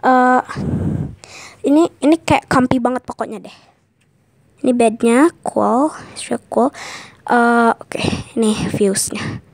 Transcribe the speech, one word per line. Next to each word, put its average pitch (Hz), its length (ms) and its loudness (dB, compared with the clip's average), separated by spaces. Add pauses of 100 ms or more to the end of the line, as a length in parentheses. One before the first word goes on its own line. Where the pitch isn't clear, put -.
eh, 254 380 4 (1200)
ini, 311 240 4 (160)
ini 302 160 4
kayak - 320 0
comfy 254 320 2
banget 247 240 -4
pokoknya 220 400 -10
deh. - 100 -20 (1000)
Ini 254 160 -2
bednya 233 560 2 (160)
cool, 220 480 0 (160)
it's - 160 -14
real 240 240 -6
cool. 247 240 0 (480)
Eh, 233 480 2
oke, - 320 -8 (320)
ini 220 160 2 (240)
views-nya. - 640 -4 (140)